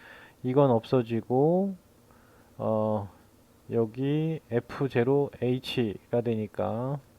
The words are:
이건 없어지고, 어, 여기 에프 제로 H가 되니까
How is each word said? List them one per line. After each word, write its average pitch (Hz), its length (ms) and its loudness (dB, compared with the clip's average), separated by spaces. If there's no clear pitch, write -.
이건 131 280 4
없어지고, 127 1040 2
어, 107 500 -2
여기 139 680 -2
에프 123 380 -4
제로 135 420 2
H가 120 840 -2
되니까 110 760 -4